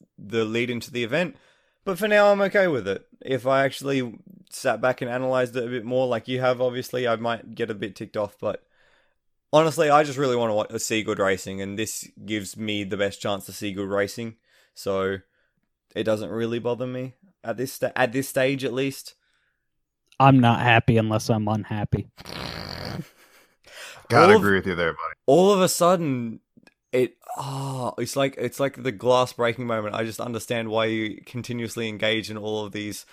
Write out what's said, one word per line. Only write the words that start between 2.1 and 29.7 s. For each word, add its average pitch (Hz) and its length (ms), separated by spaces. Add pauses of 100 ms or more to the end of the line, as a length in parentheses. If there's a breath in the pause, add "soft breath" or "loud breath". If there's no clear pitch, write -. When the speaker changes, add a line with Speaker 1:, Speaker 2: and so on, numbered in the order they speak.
Speaker 1:
I'm 202 120
okay 196 260
with 127 220
it. - 160 (160)
If 127 260
I 135 160
actually 135 560 (300)
sat 113 320
back 127 200
and 127 80
analyzed 127 460
it 127 80
a 117 60
bit 123 160
more, 127 220
like 117 200
you 127 140
have, 127 180
obviously, 123 480
I 117 80
might 113 400
get 113 140
a 117 40
bit 101 220
ticked 107 220
off, 104 200
but - 280 (880)
honestly, 156 360
I 147 140
just 139 140
really 135 180
wanna 117 200
wa-, 107 220
see 110 260
good 101 160
racing, 95 420
and 98 180
this - 260 (200)
gives 104 320
me 107 260
the 98 140
best 101 240
chance 101 240
to 98 80
see 104 180
good 98 160
racing, 101 480 (380)
so 95 460 (760)
it 107 80
doesn't 104 280
really 113 280
bother 120 260
me 127 280 (320)
at 113 100
this 127 160
sta-, - 240
at 127 160
this 131 160
stage, 135 380
at 113 80
least. 135 420 (1040)
Speaker 2:
I'm 135 220
not 117 180
happy 117 380
unless 110 320
I'm 107 180
unhappy. 104 640 (2000 soft breath)
Speaker 3:
Gotta 113 220
Speaker 1:
All 110 60
of 98 40
Speaker 3:
agree 98 140
with 92 100
you 95 80
there, 82 200
buddy. 80 220 (100)
Speaker 1:
all 180 260
of 196 80
a 185 80
sudden, 147 720 (540)
it, 123 240 (200)
oh, 135 600
it's 117 180
like, 139 220
it's 120 200
like 135 240
the 127 120
glass 123 400
breaking 120 340
moment. 107 280